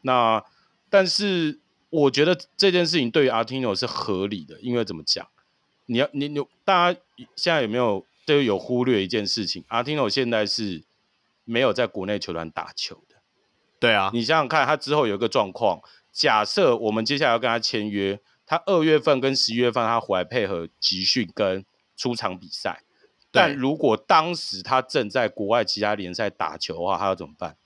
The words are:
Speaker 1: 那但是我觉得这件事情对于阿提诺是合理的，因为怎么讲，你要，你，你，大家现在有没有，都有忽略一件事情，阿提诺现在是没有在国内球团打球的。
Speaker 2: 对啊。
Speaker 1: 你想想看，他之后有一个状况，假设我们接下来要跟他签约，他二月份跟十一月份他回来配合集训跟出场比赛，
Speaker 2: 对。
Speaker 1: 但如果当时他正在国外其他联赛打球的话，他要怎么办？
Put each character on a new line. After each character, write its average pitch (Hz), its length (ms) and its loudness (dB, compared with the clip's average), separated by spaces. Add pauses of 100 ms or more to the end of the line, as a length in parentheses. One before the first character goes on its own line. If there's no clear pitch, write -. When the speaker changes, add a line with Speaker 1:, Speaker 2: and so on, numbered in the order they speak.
Speaker 1:
那 117 420 4 (440)
但 196 160 6
是 180 540 0 (320)
我 147 200 4
觉 139 140 2
得 175 140 4 (180)
这 196 140 4
件 175 160 2
事 170 120 0
情 120 120 0
对 139 140 4
于 127 40 4
阿 113 140 2
提 123 180 -4
诺 113 140 0
是 123 120 -4
合 98 400 -4
理 98 180 -6
的， - 160 -20
因 120 160 -4
为 117 80 0
怎 95 100 -8
么 80 100 -12
讲， - 220 -4 (600)
你 117 120 -2
要， 143 140 2
你， 143 160 -4
你， 147 120 -4 (220)
大 180 300 4
家 - 80 -8 (340)
现 170 180 0
在 151 100 2
有 110 60 0
没 110 100 -2
有， 104 260 0 (220)
都 147 140 4
有 104 180 2
忽 123 260 -2
略 117 180 4
一 92 60 -2
件 104 180 -2
事 95 200 -4
情， 85 220 -8
阿 117 140 -2
提 143 120 -4
诺 135 140 0
现 120 220 -2
在 107 160 0
是 98 380 -6 (600)
没 117 140 -2
有 123 140 2
在 120 140 0
国 95 200 -8
内 104 120 -2
球 95 140 -8
团 82 180 -6
打 - 260 -10
球 - 200 -10 (120)
的。 - 80 -20 (640)
Speaker 2:
对 117 120 4
啊。 98 200 2
Speaker 1:
你 117 100 -2
想 151 160 2
想 143 80 0
看， 135 200 2
他 151 100 2
之 143 180 -4
后 147 120 2
有 101 80 0
一 98 40 -6
个 113 100 -2
状 101 220 0
况， 92 300 0 (320)
假 110 320 2
设 135 320 2
我 107 140 -2
们 110 120 -2
接 139 140 -2
下 143 80 0
来 127 80 4
要 117 60 2
跟 123 100 -2
他 117 100 0
签 107 300 -4
约， 101 320 -2 (260)
他 160 200 -2
二 180 160 2
月 156 160 4
份 139 220 2
跟 135 140 0
十 117 200 -2
一 - 20 -2
月 123 160 2
份 120 120 0
他 113 140 0
回 98 200 -2
来 90 40 0
配 110 240 -2
合 85 220 -6 (100)
集 95 240 -2
训 95 320 -2
跟 98 300 -2 (320)
出 120 180 -4
场 95 240 -4
比 90 100 -20
赛， - 340 -8 (480)
Speaker 2:
对。 202 120 4
Speaker 1:
但 147 120 2
如 139 220 -2
果 120 200 4
当 170 380 2
时 98 280 -10
他 131 180 0
正 123 300 -4
在 117 180 0
国 101 180 -6
外 113 180 2
其 - 160 -4
他 107 140 0
联 90 200 -8
赛 104 160 -4
打 80 260 -6
球 - 180 -8
的 85 60 -10
话， 92 160 0
他 95 100 -2
要 95 80 2
怎 85 120 -10
么 76 120 -20
办？ 82 280 -10